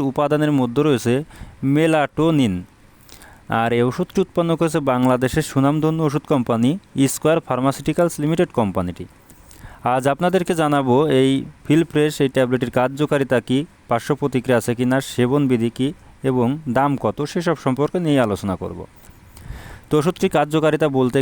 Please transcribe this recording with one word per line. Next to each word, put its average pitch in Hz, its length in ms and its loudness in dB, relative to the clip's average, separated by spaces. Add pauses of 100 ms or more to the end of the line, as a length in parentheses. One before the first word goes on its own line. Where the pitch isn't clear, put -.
উপাদানের 147 500 0
মধ্যে 123 280 0
রয়েছে 120 260 2 (600)
মেলাটোনিন। 151 840 2 (1040)
আর 117 80 0 (100)
এই 120 100 2
ওষুধটি - 360 -4
উৎপন্ন 170 340 -2
করেছে 165 200 0 (120)
বাংলাদেশের 127 600 0
সুনামধন্য 151 560 0
ওষুধ 143 240 -2
কোম্পানি 120 380 2 (440)
স্কয়ার 156 340 0
ফার্মাসিউটিক্যালস 139 680 -2 (100)
লিমিটেড 165 260 0 (100)
কোম্পানিটি। 90 460 -4 (880)
আজ 127 100 0 (100)
আপনাদেরকে 180 480 0
জানাবো 143 340 2 (240)
এই 135 120 4 (340)
ফিল 156 260 4
ফ্রেশ, 151 220 0 (100)
এই 135 120 2
ট্যাবলেটের 123 420 0
কার্যকারিতা 135 600 0 (100)
কী, 127 100 0 (320)
পার্শ্ব 120 300 -2
প্রতিক্রিয়া 127 400 0
আছে 120 180 -2
কি 123 140 0
না, 131 60 2 (160)
সেবন 123 360 0
বিধি 117 280 2
কী 127 100 -2 (420)
এবং 127 180 2 (300)
দাম 143 140 2 (120)
কত, 107 140 -2 (140)
সেসব 170 340 -2
সম্পর্কে 143 400 0
নিয়ে 147 200 2
আলোচনা 98 360 -2
করব। 90 180 -10 (1080)
তো - 120 -2
ওষুধটির 180 380 -2
কার্যকারিতা 151 500 2 (100)
বলতে 131 240 2